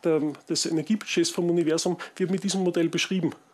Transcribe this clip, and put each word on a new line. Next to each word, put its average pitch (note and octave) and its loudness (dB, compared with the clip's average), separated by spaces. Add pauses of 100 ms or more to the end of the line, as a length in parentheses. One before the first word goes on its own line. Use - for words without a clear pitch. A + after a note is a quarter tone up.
der, D#3 2 (260)
des D#3+ -2
Energiebudgets E3 0
vom F3 0
Universum E3 2 (180)
wird F#3 -2
mit F#3+ -2
diesem F#3+ 0
Modell F3 2
beschrieben. F3 0 (220)